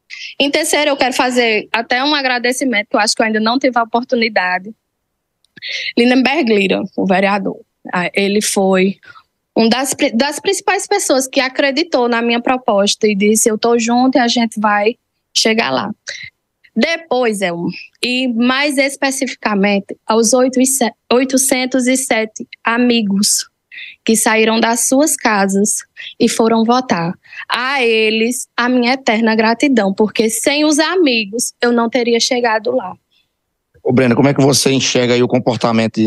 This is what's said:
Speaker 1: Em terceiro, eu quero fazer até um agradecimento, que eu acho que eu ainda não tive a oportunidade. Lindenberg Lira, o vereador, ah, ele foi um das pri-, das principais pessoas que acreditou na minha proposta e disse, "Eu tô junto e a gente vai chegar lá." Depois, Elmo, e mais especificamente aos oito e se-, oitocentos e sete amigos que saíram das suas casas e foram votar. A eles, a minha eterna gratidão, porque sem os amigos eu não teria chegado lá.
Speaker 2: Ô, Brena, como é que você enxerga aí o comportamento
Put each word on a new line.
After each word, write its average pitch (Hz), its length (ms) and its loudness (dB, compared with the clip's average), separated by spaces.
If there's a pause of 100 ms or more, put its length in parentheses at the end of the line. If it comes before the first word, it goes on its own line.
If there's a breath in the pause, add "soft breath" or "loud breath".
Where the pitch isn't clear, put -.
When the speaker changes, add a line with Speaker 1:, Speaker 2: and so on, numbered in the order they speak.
(380 loud breath)
Speaker 1:
Em 277 120 0
terceiro, 302 400 0
eu 277 60 0
quero 262 180 0
fazer 247 580 0
até 240 320 -2
um 302 100 0
agradecimento, 247 720 -2
que - 80 -2
eu 214 40 2
acho 214 140 0
que - 80 0
eu 226 40 2
ainda 214 140 0
não 226 180 0
tive 247 200 0
a 226 40 2
oportunidade. 220 920 -2 (1200 loud breath)
Lindenberg 254 560 2
Lira, 196 300 0 (140)
o 190 100 -2
vereador, 196 540 0 (320)
ah, 175 220 -4
ele 202 260 0
foi 190 580 0 (560 loud breath)
um 226 140 2
das 254 240 0
pri-, - 200 -2
das 285 280 -2
principais 381 460 -2
pessoas 294 420 0
que 277 120 0
acreditou 269 680 0
na 233 140 0
minha 233 180 0
proposta 220 640 0
e 214 80 2
disse, 214 360 2
"Eu 214 80 0
tô 240 200 2
junto 240 380 2
e 269 40 4
a 240 80 2
gente 233 300 -2
vai 208 380 0 (380)
chegar 220 360 0
lá." 127 200 -4 (840 loud breath)
Depois, 254 680 -2
Elmo, 175 260 -4 (340 loud breath)
e 254 260 -2
mais 262 500 0
especificamente 240 1160 -2 (120)
aos 226 260 2
oito 254 260 2
e 254 60 4
se-, 247 280 -2 (200)
oitocentos 262 720 0
e 262 120 2
sete 220 500 -4 (160)
amigos 226 840 0 (580 loud breath)
que 226 120 2
saíram 220 420 2
das 226 280 0
suas 294 280 2
casas 196 640 0 (380 loud breath)
e 226 120 2
foram 226 340 2
votar. 190 480 0 (340 loud breath)
A 254 360 -2
eles, 220 720 0
a 247 140 0
minha 247 240 2
eterna 226 400 0
gratidão, 226 580 2
porque 214 380 0
sem 294 340 0
os 302 140 2
amigos 254 800 0
eu 240 120 2
não 233 180 0
teria 233 280 0
chegado 233 560 -2
lá. 185 200 -6 (880)
Speaker 2:
Ô, 127 100 -2
Brena, 123 220 2
como 127 140 2
é 143 60 2
que 143 60 0
você 135 320 2
enxerga 127 400 0
aí 123 100 2
o 120 60 2
comportamento 113 800 0